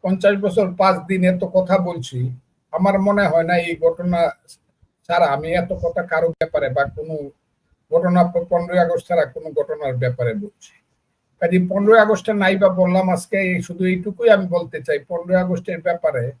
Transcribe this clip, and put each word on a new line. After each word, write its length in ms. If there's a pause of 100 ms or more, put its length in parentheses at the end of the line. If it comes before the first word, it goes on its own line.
পঞ্চাশ 340
বছর 380
পাঁচ 220 (100)
দিন 180
এত 200
কথা 340
বলছি, 540 (400)
আমার 280
মনে 260
হয় 160
না 140
এই 200
ঘটনা 540 (760)
ছাড়া 200
আমি 260
এত 200
কথা 300
কারো 260
ব্যাপারে 400
বা 160
কোনো 460 (640)
ঘটনা 320
প-, 260
পনেরোই 280
আগস্ট 300
ছাড়া 160
কোনো 260
ঘটনার 460
ব্যাপারে 380
বলছি। 380 (680)
কাজে 280
পনেরোই 300
আগস্টে 340
নাই 240
বা 120
বললাম, 420
আজকে 260
এই 260
শুধু 220
এইটুকুই 460
আমি 160
বলতে 360
চাই, 160
পনেরোই 440
আগস্টের 400
ব্যাপারে 580